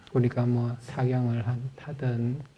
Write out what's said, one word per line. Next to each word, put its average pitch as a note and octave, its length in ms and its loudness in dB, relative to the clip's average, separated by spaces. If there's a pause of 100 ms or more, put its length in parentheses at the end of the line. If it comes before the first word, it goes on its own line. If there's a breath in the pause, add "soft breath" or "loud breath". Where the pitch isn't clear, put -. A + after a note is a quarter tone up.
(120 loud breath)
우리가 B2 320 4
뭐 A#2+ 360 2
사경을 B2 640 0
한-, B2 300 -2
하든 B2+ 680 -2 (140)